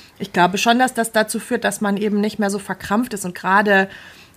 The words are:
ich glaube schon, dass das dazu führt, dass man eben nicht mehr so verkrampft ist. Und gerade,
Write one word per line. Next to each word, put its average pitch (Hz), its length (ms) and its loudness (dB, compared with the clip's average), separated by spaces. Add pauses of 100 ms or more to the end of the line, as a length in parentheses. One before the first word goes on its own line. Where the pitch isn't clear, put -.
(180)
ich - 140 -10
glaube 180 260 2
schon, 233 220 2
dass 254 120 2
das 226 200 -4
dazu 214 260 0
führt, 233 240 -4
dass 196 180 -4
man 202 160 0
eben 208 240 0
nicht 214 200 -2
mehr 202 100 0
so 202 80 -4
verkrampft 214 560 -4
ist. 196 100 -8
Und 180 120 -6
gerade, 196 520 4 (480)